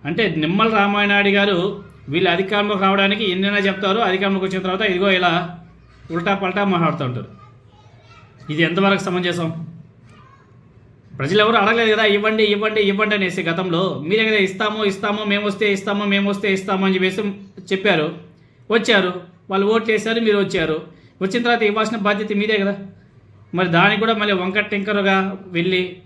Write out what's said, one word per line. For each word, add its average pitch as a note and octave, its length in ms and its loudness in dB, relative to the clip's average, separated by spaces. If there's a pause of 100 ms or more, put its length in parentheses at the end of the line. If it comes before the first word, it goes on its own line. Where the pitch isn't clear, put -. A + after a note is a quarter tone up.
అంటే E3+ 320 -2
నిమ్మల F#3 300 2
రామానాయుడు G3+ 600 2
గారు G3 540 0 (260)
వీళ్ళు F3+ 200 2
అధికారంలోకి G3 520 0
రావడానికి G3 500 2
ఎన్నైనా G3 260 0
చెప్తారు, G3 420 0
అధికారంలోకి F#3+ 460 0
వచ్చిన F#3+ 160 -2
తర్వాత F#3 200 -2
ఇదిగో G3 300 2
ఇలా F3+ 480 0 (520)
ఉల్టా F3 240 0
పల్టా G3 280 -2
మాట్లాడుతూ E3 420 0
ఉంటారు. A#2+ 200 -6 (1200)
ఇది D#3+ 120 0
ఎంతవరకు F#3+ 400 2
సమంజసం? F3 680 -4 (1500)
ప్రజలు D#3+ 240 0
ఎవరు A3 140 2
అడగలేదు A3 400 2
కదా, A3 80 0
"ఇవ్వండి, G#3+ 400 2
ఇవ్వండి, G#3+ 380 0
ఇవ్వండి" G#3 340 2
అనేసి. F#3+ 280 -2
గతంలో E3 640 -2
మీరే A3 180 2
కదా, A3 120 2
"ఇస్తాము, G#3 480 0
ఇస్తాము, G#3 380 -2
మేము G#3 240 0
వస్తే G3+ 260 0
ఇస్తాము, G3+ 320 -2
మేము G3+ 240 2
వస్తే G3 240 -2
ఇస్తాము" F#3+ 320 -2
అని F#3+ 100 2
చెప్పేసి F#3 260 0 (520)
చెప్పారు. F3 420 0 (560)
వచ్చారు, F#3+ 500 2 (280)
వాళ్ళు G3 180 0
ఓట్లు A3 240 0
వేశారు, A3 280 0
మీరు G#3+ 180 2
వచ్చారు. E3+ 440 -2 (400)
వచ్చిన A#3 220 -2
తర్వాత A#3 200 2
ఇవ్వాల్సిన G#3+ 340 0
బాధ్యత G#3 400 -2
మీదే G#3+ 200 0
కదా. G3 200 -2 (800)
మరి F3+ 120 0
దానికి F#3+ 320 4
కూడా A3+ 140 2
మళ్ళీ G#3 200 0
వంక F#3+ 260 -2
టింకరుగా G3 800 0 (100)
వెళ్ళి F3+ 580 -2